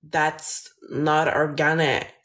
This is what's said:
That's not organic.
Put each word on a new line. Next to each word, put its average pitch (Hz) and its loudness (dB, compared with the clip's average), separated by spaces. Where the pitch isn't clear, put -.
That's 156 -4
not 156 2
organic. 151 0